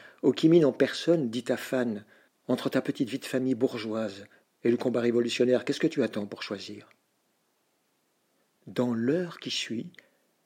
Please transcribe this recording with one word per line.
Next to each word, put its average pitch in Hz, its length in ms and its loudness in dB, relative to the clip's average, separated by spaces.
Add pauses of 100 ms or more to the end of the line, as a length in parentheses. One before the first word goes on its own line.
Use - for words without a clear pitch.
(220)
Ho 127 120 6
Chi - 140 4
Minh 165 160 8
en 131 80 4
personne 143 580 2
dit 117 180 -6
à 127 80 0
Phan, « 120 460 -4 (460)
Entre 127 200 -2
ta 131 140 0
petite 139 260 -2
vie 131 100 -6
de - 60 -12
famille 131 300 -2
bourgeoise 110 720 -4 (380)
et 120 60 4
le 120 60 4
combat 120 240 -2
révolutionnaire, 120 640 2
qu'est-ce 143 160 -2
que 165 60 2
tu 151 160 0
attends 110 240 -4
pour - 160 -12
choisir ? » 101 460 -10 (1800)
Dans 123 260 -2
l'heure 151 460 -2
qui - 120 -10
suit, 120 400 -6 (560)